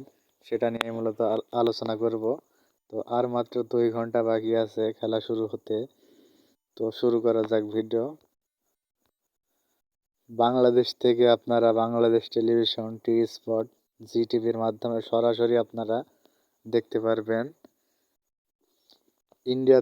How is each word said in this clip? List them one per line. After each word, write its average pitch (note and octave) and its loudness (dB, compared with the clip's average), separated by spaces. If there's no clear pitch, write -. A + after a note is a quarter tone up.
সেটা A#2 -4
নিয়ে A#2 -6
মূলত A2+ -4
আল-, A2 -6
আলোচনা A2+ -2
করব। A2+ 0
তো G#2+ -10
আর B2 4
মাত্র A#2+ -2
দুই A#2+ 2
ঘন্টা A#2 -2
বাকি A2+ 0
আছে A2 -4
খেলা A2 -2
শুরু A2 -2
হতে। A2 -6
তো A2+ -6
শুরু A#2+ 2
করা A2+ 2
যাক A2 0
ভিডিও। A2+ -2
বাংলাদেশ A#2+ 4
থেকে B2 4
আপনারা A#2 2
বাংলাদেশ A#2 2
টেলিভিশন, A2+ 0
টি A#2 0
স্পট, A2 -4
জি A#2 -2
টিভির A2+ -2
মাধ্যমে A2+ -4
সরাসরি A#2 2
আপনারা A2+ -6
দেখতে A#2 0
পারবেন। A2+ -2
ইন্ডিয়া B2+ 4